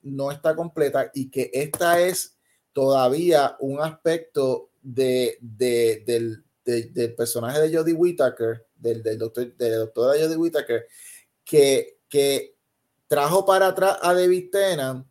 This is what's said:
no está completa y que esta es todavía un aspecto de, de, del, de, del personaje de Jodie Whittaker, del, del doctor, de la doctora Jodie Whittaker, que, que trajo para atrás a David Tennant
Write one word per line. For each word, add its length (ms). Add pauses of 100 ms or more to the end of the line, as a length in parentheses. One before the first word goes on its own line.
no 320
está 240
completa 560
y 180
que 220
esta 480
es 380 (340)
todavía 880
un 200
aspecto 880 (100)
de, 640
de, 640
del, 360 (220)
de, 200
del 300
personaje 460
de 160
Jodie 160
Whittaker, 800
del, 280
del 160
doctor, 360
de 160
la 60
doctora 420
Jodie 180
Whittaker, 520 (560)
que, 540 (100)
que 480 (500)
trajo 400
para 220
atrás 340
a 120
David 360
Tennant 600